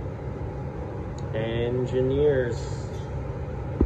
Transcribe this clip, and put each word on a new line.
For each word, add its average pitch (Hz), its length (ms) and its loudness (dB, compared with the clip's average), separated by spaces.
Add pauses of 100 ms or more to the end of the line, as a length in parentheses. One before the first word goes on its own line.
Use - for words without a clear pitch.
(1300)
Engineers. 127 1200 2 (1300)